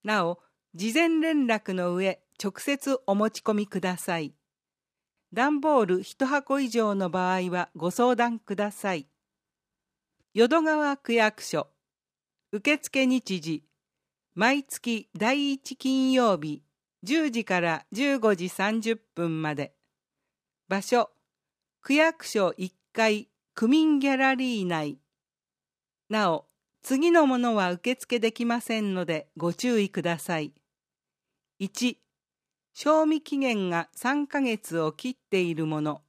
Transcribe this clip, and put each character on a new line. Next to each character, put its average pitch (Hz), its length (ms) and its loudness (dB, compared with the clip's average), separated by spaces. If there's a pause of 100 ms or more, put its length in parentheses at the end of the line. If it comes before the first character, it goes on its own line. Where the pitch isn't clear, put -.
な 202 220 2
お、 175 140 -4 (360)
事 214 180 -4
前 330 260 4
連 302 260 2
絡 214 280 0
の 180 220 0
上、 185 260 -2 (200)
直 196 160 -4
接 277 480 -2
お 196 100 2
持 214 140 2
ち - 120 -10
込 220 120 0
み 208 140 -2
く 190 140 -6
だ 180 160 -2
さ 170 220 -4
い。 143 140 -8 (1000)
段 277 260 0
ボ 294 220 4
ー 208 40 4
ル 185 180 0
一 - 220 -4
箱 277 340 0
以 262 100 -2
上 214 260 0
の 185 140 -2
場 185 240 0
合 185 100 0
は 180 320 -4
ご 170 160 -2
相 247 240 2
談 233 240 0
く - 160 -8
だ 202 160 -4
さ 190 240 -4
い。 143 120 -10 (1300)
淀 247 280 4
川 302 360 0
区 - 160 -4
役 214 280 2
所。 - 260 -4 (840)
受 285 260 0
付 269 280 -2
日 233 360 -2
時、 156 240 -6 (720)
毎 262 280 2
月 - 520 -8
第 277 380 0
一 269 220 -10
金 262 360 0
曜 233 260 4
日、 147 260 -8 (400)
十 302 260 0
時 269 160 -4
か 180 160 0
ら 165 300 -2
十 277 280 0
五 214 160 4
時 175 140 -6
三 214 320 -2
十 226 140 -2
分 165 460 -6
ま 151 140 -4
で。 139 200 -8 (920)
場 196 120 -2
所、 240 300 0 (680)
区 - 120 -2
役 320 320 2
所 190 320 0
一 185 160 -8 (200)
階、 220 360 0 (240)
区 226 140 0
民 302 320 4
ギ 277 80 0
ャ 269 100 2
ラ 269 160 2
リ 247 300 -2
ー - 20 -2
内。 156 320 -4 (1120)
な 208 220 2
お、 156 160 -2 (340)
次 294 300 2
の 320 160 6
も 254 100 2
の 240 180 0
は 180 160 2
受 233 240 -2
付 - 240 -4
で 226 120 2
き 233 140 -6
ま 233 140 0
せ 226 200 -4
ん 202 140 -2
の 180 120 -2
で 160 320 -4
ご 170 160 -2
注 240 260 0
意 196 100 0
く 175 120 -4
だ 170 160 -2
さ 165 220 -6
い。 147 140 -8 (1080)
一、 226 400 -4 (760)
賞 311 320 4
味 302 160 2
期 - 160 -6
限 220 320 0
が 170 240 -2
三 277 320 -2
ヶ 285 160 -4
月 214 380 -2
を 156 140 0
切 - 160 -8
っ 254 60 -8 (140)
て 190 120 2
い 170 120 0
る 156 140 -2
も 156 140 -2
の。 151 280 -4